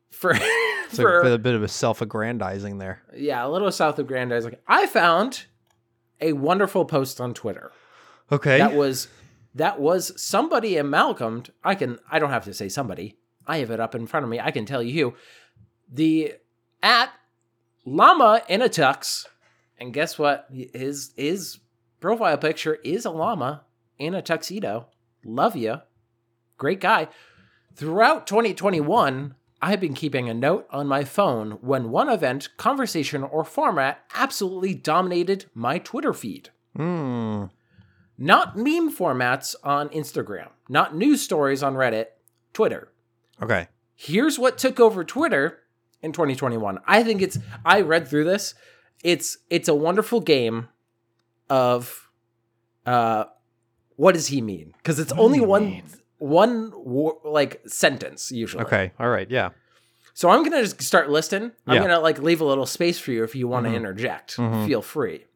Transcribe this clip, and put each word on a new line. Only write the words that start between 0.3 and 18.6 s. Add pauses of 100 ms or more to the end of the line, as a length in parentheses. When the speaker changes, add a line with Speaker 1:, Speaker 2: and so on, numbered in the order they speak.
Speaker 1:
<laughs>
Speaker 2:
It's
Speaker 1:
for
Speaker 2:
a
bit,
a
bit
of
a
self-aggrandizing
there. (120)
Speaker 1:
Yeah,
a
little
self-aggrandizing. (120)
I
found (720)
a
wonderful
post
on
Twitter. (580)
Speaker 2:
Okay.
Speaker 1:
That
was, (460)
that
was
somebody
amalgamed. (140)
I
can, (120)
I
don't
have
to
say
somebody. (300)
I
have
it
up
in
front
of
me.
I
can
tell
you (140)
who. (800)
The (480)
at (720)
Llama
in